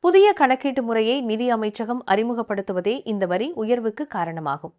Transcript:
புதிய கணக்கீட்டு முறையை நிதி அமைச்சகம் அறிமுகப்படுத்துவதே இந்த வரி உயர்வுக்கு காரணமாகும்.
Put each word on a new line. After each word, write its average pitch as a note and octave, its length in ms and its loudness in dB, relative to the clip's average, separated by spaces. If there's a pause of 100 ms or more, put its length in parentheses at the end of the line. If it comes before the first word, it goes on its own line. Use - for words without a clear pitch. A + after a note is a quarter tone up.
புதிய F#4+ 240 8 (120)
கணக்கீட்டு C4 480 2
முறையை A3+ 280 2 (140)
நிதி A3+ 260 0
அமைச்சகம் A3 460 -4 (100)
அறிமுகப்படுத்துவதே G#3 840 -2 (160)
இந்த G3 200 -2
வரி G#3 160 0 (160)
உயர்வுக்கு A3+ 400 -2 (120)
காரணமாகும். E3 640 -6